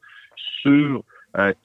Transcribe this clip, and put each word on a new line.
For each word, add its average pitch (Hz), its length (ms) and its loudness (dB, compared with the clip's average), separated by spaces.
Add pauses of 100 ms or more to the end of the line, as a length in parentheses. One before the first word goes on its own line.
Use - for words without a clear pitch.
(640)
sur, 143 420 2 (320)
euh, 98 160 2 (120)